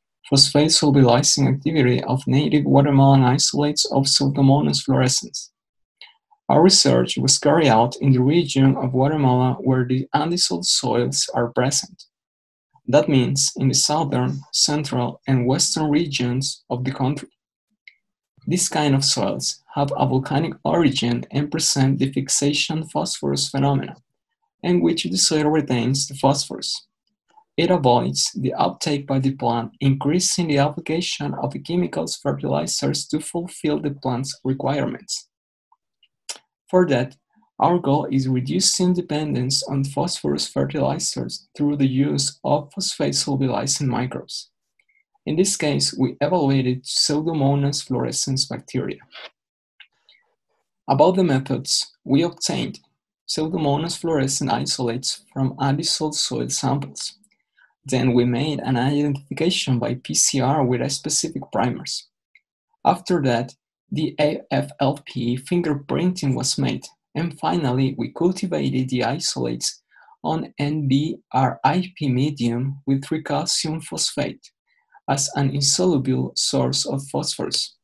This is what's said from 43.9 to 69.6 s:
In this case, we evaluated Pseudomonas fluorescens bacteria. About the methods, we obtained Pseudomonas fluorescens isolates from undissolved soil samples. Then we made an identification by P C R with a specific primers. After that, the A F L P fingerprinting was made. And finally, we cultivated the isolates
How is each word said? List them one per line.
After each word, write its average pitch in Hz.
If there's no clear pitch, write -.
In 156
this 202
case, 143
we 131
evaluated 139
Pseudomonas 143
fluorescens 131
bacteria. 117
About 156
the 190
methods, 135
we 139
obtained 170
Pseudomonas 160
fluorescens 139
isolates 127
from 131
undissolved 147
soil 120
samples. 139
Then 127
we 120
made 131
an 127
identification 143
by 120
P -
C -
R 139
with 123
a 135
specific -
primers. -
After 180
that, 123
the -
A 151
F 135
L 139
P 123
fingerprinting 151
was -
made. 131
And 160
finally, 139
we 117
cultivated 147
the 123
isolates 123